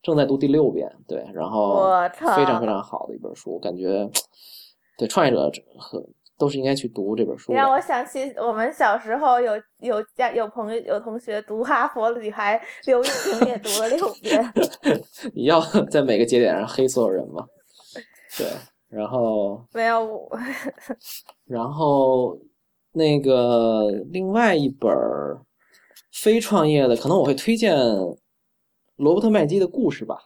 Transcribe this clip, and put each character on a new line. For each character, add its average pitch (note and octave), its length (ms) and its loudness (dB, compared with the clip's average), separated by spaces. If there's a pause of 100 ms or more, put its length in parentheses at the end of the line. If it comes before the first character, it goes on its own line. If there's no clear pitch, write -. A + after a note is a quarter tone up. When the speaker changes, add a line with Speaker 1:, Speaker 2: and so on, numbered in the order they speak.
Speaker 1:
正 E3 100 0
在 D3 120 4
读 C#3 100 0
第 C#3+ 100 0
六 C#3 240 4
遍， D2+ 180 -6 (200)
对， B1 240 -8
然 E2 180 -8
后 A2+ 200 0
Speaker 2:
我 F#3+ 400 2
操。 A#3 260 0
Speaker 1:
非 - 80 4
常 - 160 0
非 A#2 60 -2
常 G2+ 140 -2
好 - 280 -10
的 - 80 -14
一 - 20 -14
本 - 160 -12
书， - 240 -10
感 F2+ 160 -6
觉， G2 340 -2 (920)
对， A2+ 100 -2
创 F3 160 4
业 C3 80 4
者 D2 180 2 (280)
和， - 280 -12 (300)
都 D3+ 100 0
是 C#3 120 -2
应 C3 60 -4
该 C#3 100 2
去 C3+ 120 -6
读 G#2 300 -4
这 A2+ 80 0
本 - 140 -6
书 - 120 -14
的。 - 60 0
Speaker 2:
让 C4+ 160 4
我 C#4+ 80 2
想 C4 260 -4
起 C4+ 300 -8
我 A#3 160 -2
们 A3+ 200 -2
小 A#3+ 260 0
时 A3 180 -4
候 B3+ 240 2
有， A#3 120 0 (260)
有 G#3+ 240 -4 (120)
家， B3 160 -2
有 A#3 160 -2
朋 G#3+ 260 -8
友， A#3 100 -6
有 G#3 180 -4
同 A3+ 180 -10
学 G#3+ 240 -8
读 A3 220 -6
《哈 C4 240 0
佛 A#3 240 -2
的 A#3 80 -6
女 G#3+ 100 -6
孩》， G#3 300 -2 (240)
刘 B3 180 2
玉 C4+ 40 -2
萍 C#4 420 0
也 A#3+ 100 -4
读 G#3 120 -8 (100)
了 A3+ 80 0
六 F4 320 -2
遍。 B3 320 0 (320)
Speaker 1:
<laughs> - 500 -2
你 A#2 100 -4
要 D#3+ 140 6 (320)
在 D3 120 4
每 A#2+ 160 2
个 A#2 80 4
节 A#2+ 120 2
点 G2+ 160 4
上 G#2 140 -4
黑 C3 180 0
所 B2+ 160 0
有 G#2+ 60 2
人 F2+ 200 -2
吗？ D#2+ 180 -12 (880)
对， - 100 -4 (440)
然 G#2+ 180 -8
后 A2 640 -2
Speaker 2:
没 A3+ 140 -2
有， A3+ 180 0
我 A3 340 -10 (460)
<laughs> - 640 -16
Speaker 1:
然 A#2+ 200 -6
后 C3+ 720 2 (540)
那 D#3 260 4
个 A#2+ 720 4 (200)
另 F#3 200 -4
外 A3 240 4
一 C#3+ 140 2
本 A2+ 220 0
儿 C#2+ 500 -2 (720)
非 A3 260 2
创 G#3 300 2
业 C#3+ 180 4
的， A#2+ 80 4
可 C3 140 -2
能 F#3 100 4
我 C#3+ 60 4
会 C#3+ 100 2
推 A3+ 220 0
荐 A3 180 2 (1200)
罗 D3 180 4
伯 G#3 60 2
特 A3 100 2
麦 F#3 160 4
基 F3+ 120 0
的 F#3 80 2
故 G3 240 -2
事 - 140 -10
吧。 - 220 -8